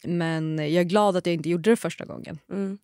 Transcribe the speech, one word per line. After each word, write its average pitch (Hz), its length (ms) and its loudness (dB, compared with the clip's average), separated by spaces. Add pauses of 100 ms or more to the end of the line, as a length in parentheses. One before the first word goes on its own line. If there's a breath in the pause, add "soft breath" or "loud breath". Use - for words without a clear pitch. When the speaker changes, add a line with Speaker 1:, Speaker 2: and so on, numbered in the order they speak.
Speaker 1:
men 160 540 -2
jag 151 160 0
är 175 100 4
glad 196 320 4
att 175 100 -2
jag 175 80 2
inte 156 140 -4
gjorde 170 220 2
det 233 60 6
första - 280 -6
gången, - 340 -12 (140)
Speaker 2:
Mm. 196 320 -6